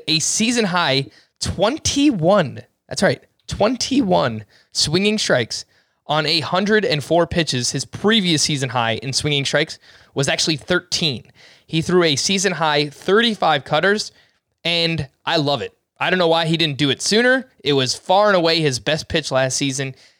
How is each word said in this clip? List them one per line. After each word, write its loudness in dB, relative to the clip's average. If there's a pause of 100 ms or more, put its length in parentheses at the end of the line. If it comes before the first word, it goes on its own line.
a 0
season 0
high 0 (340)
twenty-one, 0 (280)
that's -4
right, 0 (240)
twenty-one 0 (280)
swinging 0
strikes -2 (420)
on 0
a 0
hundred 0
and 0
four 2
pitches. -2
His -6
previous 0
season -2
high -2
in -8
swinging -2
strikes -2 (360)
was -2
actually -2
thirteen. -4 (420)
He -2
threw 2
a 2
season -2
high 0
thirty-five 0
cutters, 0 (500)
and -2 (180)
I 2
love 0
it. -10 (220)
I -2
don't -2
know 2
why 2
he 0
didn't -2
do 2
it -4
sooner. 2 (140)
It 0
was 0
far 2
and 4
away 2
his 0
best -4
pitch -2
last 0
season, -4 (240)